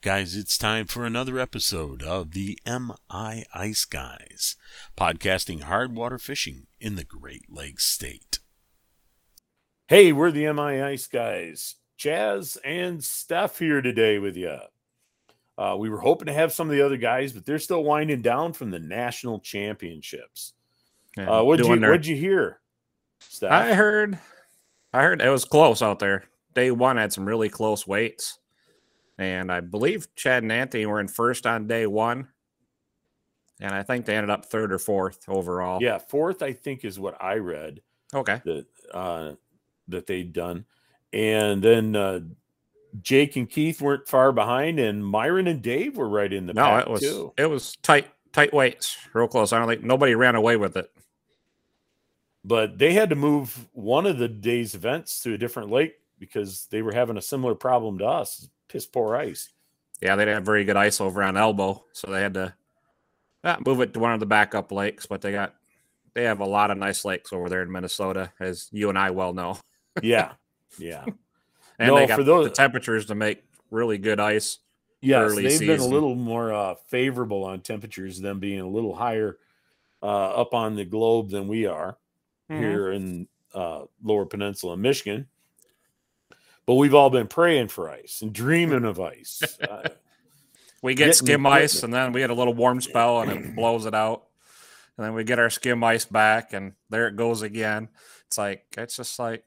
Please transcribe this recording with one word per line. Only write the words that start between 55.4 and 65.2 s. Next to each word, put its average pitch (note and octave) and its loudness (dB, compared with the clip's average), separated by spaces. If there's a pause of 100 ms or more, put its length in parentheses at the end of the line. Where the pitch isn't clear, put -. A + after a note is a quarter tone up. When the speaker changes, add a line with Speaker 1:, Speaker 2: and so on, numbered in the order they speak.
Speaker 1:
lake D#3 0 (240)
because F#2+ -8
they A2 -4
were G#2+ -4
having A#2 0
a F#2 -8
similar B2+ -4
problem A2+ -2
to G2+ -2
us, C#3 -4 (220)
piss - -12
poor A2 -2
ice. B2 -8 (520)
Speaker 2:
Yeah, F#2+ 2
they G#2 2
didn't G#2+ 2
have F#2 -6
very G#2 2
good G2+ 2
ice G2+ 4
over F#2+ -2
on F#2+ 0
Elbow, G2 0
so - -12
they F#2+ -2
had G2 -2
to, F#2 -6 (920)
uh, E3+ 0
move C3 2
it G#2+ 0
to A#2 -6
one A#2 2
of A2+ -2
the A2 -4
backup G#2 2
lakes. G2+ -4
But F#2+ -10